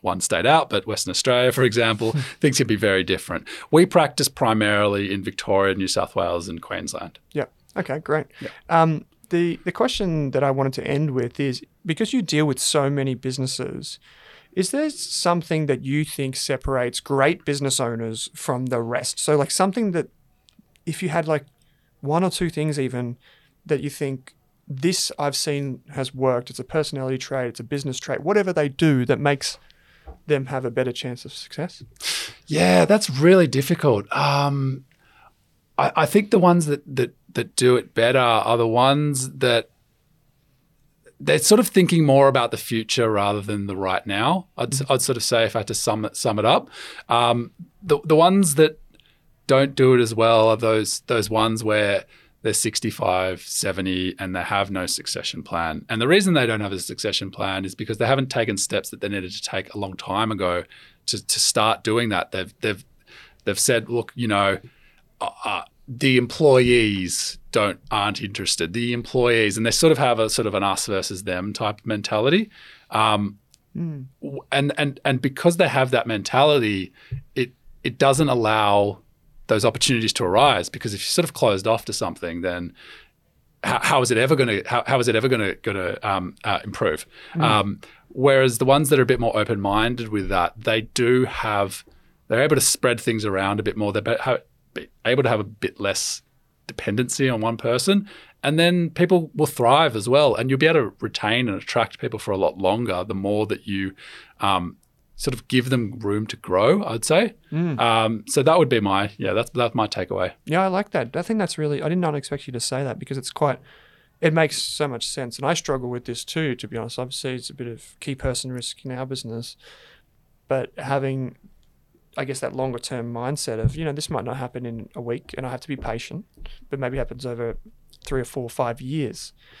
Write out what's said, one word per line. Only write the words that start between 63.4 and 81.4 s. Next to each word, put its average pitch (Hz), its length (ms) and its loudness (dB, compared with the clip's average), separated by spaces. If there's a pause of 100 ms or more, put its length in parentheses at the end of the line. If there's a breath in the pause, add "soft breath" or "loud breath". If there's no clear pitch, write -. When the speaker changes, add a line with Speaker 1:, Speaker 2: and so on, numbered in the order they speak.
Speaker 1:
they've 101 160 -4
said, 117 300 0
"Look, 117 260 -4
you 117 140 -4
know, 98 280 2 (640 soft breath)
uh, 110 100 -4 (140)
uh, 98 180 -4 (240)
the 131 300 2
employees 120 1200 4 (120)
don't, 101 300 0 (100)
aren't 104 300 -2
interested. 95 500 -4
The 120 220 -4
employees," 117 640 2
and 113 80 0
they 117 60 2
sort - 200 4
of 120 60 4
have 123 220 2
a 110 100 2
sort 113 160 -2
of 98 100 -2
an 98 80 0
us 98 220 0
versus 95 400 -4
them 95 260 -4
type 104 280 -4
of - 60 -18
mentality. 117 640 0 (400 loud breath)
Um, 104 480 0 (400)
Speaker 2:
Mm. 151 280 -8 (160)
Speaker 1:
w-, 139 200 -10 (100)
and, 143 260 0
and, 143 260 -4
and - 180 2
because 165 360 0
they 175 100 4
have 127 240 2
that 117 160 2
mentality, 113 840 2 (440 loud breath)
it, 127 160 -2 (320)
it - 160 -4
doesn't 139 300 4
allow 107 720 2 (460)
those 107 200 2
opportunities 117 480 2
to - 100 -2
arise, 104 460 4
because - 240 -8
if 98 80 -10
you're - 40 -8
sort - 180 0
of - 100 -4
closed 101 340 2